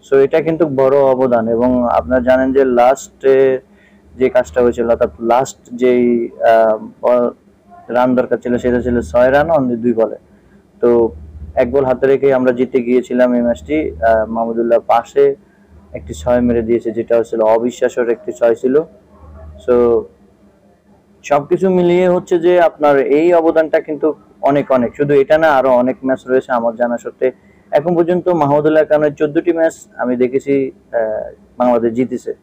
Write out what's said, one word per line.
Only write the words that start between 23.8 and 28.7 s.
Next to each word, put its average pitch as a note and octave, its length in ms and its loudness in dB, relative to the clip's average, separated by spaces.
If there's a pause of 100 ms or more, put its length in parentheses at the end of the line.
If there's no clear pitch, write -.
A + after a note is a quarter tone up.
কিন্তু D#3 260 -6 (340)
অনেক, C#3 260 0 (100)
অনেক, A#2+ 220 0
শুধু D3 160 0
এটা C#3 240 2
না, D#3+ 100 2 (100)
আরো C3 120 2 (120)
অনেক B2+ 140 -2 (100)
match C3 200 -2
রয়েছে B2+ 260 -2
আমার A#2 240 -2
জানা A#2+ 280 -4
সত্ত্বে। - 240 -4 (440)
এখন D#3 240 0
পর্যন্ত E3+ 320 0
মাহমুদুল্লাহর D3+ 580 2